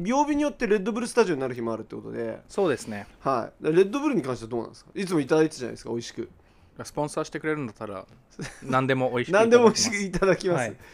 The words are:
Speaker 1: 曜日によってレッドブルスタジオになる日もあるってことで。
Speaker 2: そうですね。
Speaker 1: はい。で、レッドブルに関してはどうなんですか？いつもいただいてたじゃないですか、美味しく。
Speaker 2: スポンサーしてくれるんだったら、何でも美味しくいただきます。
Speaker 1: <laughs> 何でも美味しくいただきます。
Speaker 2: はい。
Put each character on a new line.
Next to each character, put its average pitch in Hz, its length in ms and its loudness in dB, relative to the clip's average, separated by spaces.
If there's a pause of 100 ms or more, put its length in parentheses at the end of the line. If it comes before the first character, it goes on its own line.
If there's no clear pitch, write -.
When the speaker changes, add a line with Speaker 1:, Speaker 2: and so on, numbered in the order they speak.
Speaker 1:
曜 269 180 2
日 294 120 0
に 294 60 0
よ 294 80 0
っ - 40 -6
て 247 120 -2
レ 202 100 4
ッ 190 60 -4
ド 214 100 -2
ブ 233 100 -4
ル 247 60 -4
ス - 40 -12
タ 226 140 4
ジ 180 60 -2
オ - 20 0
に 135 60 -4
な 131 80 -2
る 123 60 -6
日 120 60 -8
も 113 120 -4
あ 110 40 -4
る 107 60 -10
っ - 20 -14
て 113 120 -14
こ 110 40 -12
と 110 100 -14
で。 117 380 -8
Speaker 2:
そ 196 180 -2
う 160 40 2
で 117 80 -2
す - 80 -14
ね。 104 200 -10 (120)
Speaker 1:
は 131 320 -2 (100)
い。 - 40 -10
で、 156 80 0
レ 180 100 6
ッ 196 80 2
ド 269 100 -4
ブ 302 80 0
ル 277 60 0
に 165 80 0
関 127 140 -6
し - 20 -16
て 113 80 -12
は 110 40 -18
ど 120 80 -4
う - 40 -2
な - 60 -12
ん - 20 -18
で - 60 -20
す - 100 -20
か？ - 80 -20
い 196 100 -6
つ 180 80 -4
も 160 80 2
い 135 60 -2
た 156 80 2
だ 156 80 4
い 156 80 2
て - 0 -
た - 60 -12
じ 127 80 -8
ゃ - 20 -6
な 113 60 -8
い - 0 -
で 113 60 -12
す - 60 -20
か、 117 60 -10
美 117 60 -4
味 120 60 -6
し - 100 -14
く。 - 180 -12 (520)
Speaker 2:
ス - 100 -14
ポ 147 120 -4
ン 151 60 -6
サ 160 100 -6
ー 156 40 -4
し - 60 -12
て 156 100 -10
く 160 60 -8
れ 156 80 -2
る 151 40 -4
ん 135 80 -6
だ 104 60 -10
っ - 40 -20
た 110 100 -10
ら、 98 200 -12 (560)
何 131 240 0
で 131 80 2
も 127 160 0
美 123 60 -4
味 123 100 0
し 160 60 -2
く - 20 2
い - 0 -
た 220 100 6
だ - 0 -
き 233 60 2
ま - 0 -
す。 - 0 -
Speaker 1:
<laughs> - 0 -
何 - 0 -
で 240 80 10
も 240 60 8
美 220 60 8
味 - 120 0
し 247 80 0
く 208 60 -4
い 196 160 -4
た 180 140 2
だ 185 100 12
き 190 120 -4
ま 175 60 2
す。 156 60 0
Speaker 2:
は 120 60 0
い。 104 100 -8 (180)